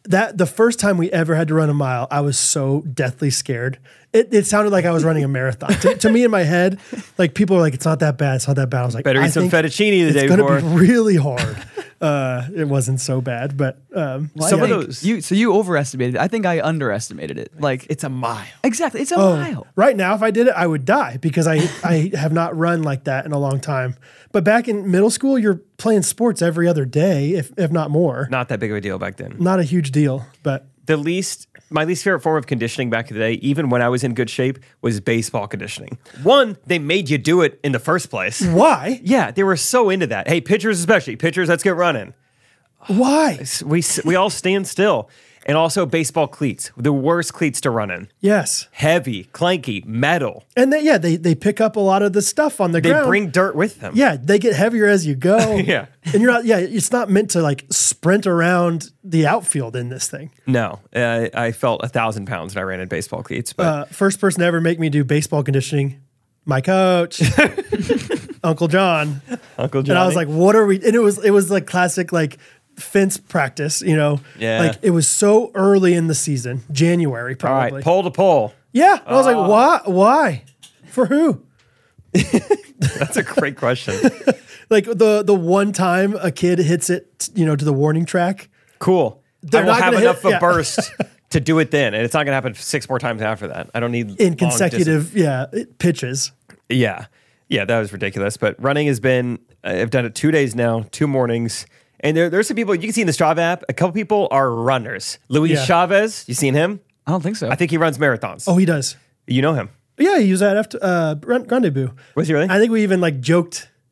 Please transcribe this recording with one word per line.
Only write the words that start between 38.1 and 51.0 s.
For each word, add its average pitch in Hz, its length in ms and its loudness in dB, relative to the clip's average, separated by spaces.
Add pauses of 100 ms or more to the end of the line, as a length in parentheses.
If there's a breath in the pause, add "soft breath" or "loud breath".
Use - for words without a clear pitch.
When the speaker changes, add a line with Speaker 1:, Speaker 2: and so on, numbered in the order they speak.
Speaker 1:
Why? 196 560 2
Speaker 2:
Yeah, 180 300 0
they 190 120 -2
were 190 120 2
so 233 340 0
into 185 180 0
that. 101 200 -4
Hey, 160 140 0
pitchers 202 380 0
especially. 170 360 0
Pitchers, 170 320 -2
let's 165 160 0
get 180 140 2
running. 156 360 -2 (760)
Speaker 1:
Why? 247 520 2
Speaker 2:
S-, - 240 -8
we, 151 160 0
s-, - 240 -4
we 175 120 0
all 185 140 2
stand 190 380 -2
still. 185 420 0 (360 soft breath)
And 147 120 0
also 165 280 0
baseball 156 440 -2
cleats, - 480 -6
the 135 160 0
worst 156 400 -2
cleats 151 280 -4
to 139 80 -2
run 107 220 -4
in. 87 160 -10 (140)
Speaker 1:
Yes. 196 500 0
Speaker 2:
Heavy, 139 600 0
clanky, 147 520 -2
metal. 135 600 -2 (100)
Speaker 1:
And 269 160 2
they, 302 120 0
yeah, 294 140 4
they, 170 200 2